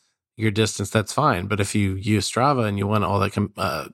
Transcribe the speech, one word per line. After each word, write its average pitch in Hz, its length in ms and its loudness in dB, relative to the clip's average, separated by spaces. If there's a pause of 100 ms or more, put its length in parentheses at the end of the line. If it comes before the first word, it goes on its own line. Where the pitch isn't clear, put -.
(360)
your 110 140 0
distance. 104 400 0
That's 107 220 0
fine. 113 340 0
But 104 140 0
if 98 160 -2
you 98 180 2
use 101 340 0
Strava 123 380 2
and 101 100 -2
you 101 120 0
want 104 160 2
all 98 160 0
that 98 140 0
com-, 104 220 0
uh, 80 380 -4